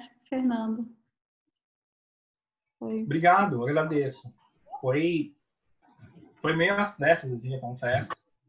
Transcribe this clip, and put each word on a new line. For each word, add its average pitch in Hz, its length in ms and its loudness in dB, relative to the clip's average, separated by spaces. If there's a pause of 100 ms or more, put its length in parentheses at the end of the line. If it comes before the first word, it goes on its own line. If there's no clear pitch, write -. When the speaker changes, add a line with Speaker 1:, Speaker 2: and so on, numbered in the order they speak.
(300)
Speaker 1:
Fernando? 233 560 -2 (2000)
Foi. 220 200 -4
Speaker 2:
Obrigado, 175 520 4
eu 117 120 -2
agradeço. 147 680 0 (480)
Foi, 151 520 0 (1080)
foi 160 140 0
meio 180 220 2
às 202 180 -2
pressas, 143 360 2
assim, 123 220 -6
eu 127 80 -8
confesso. 120 500 -4 (380)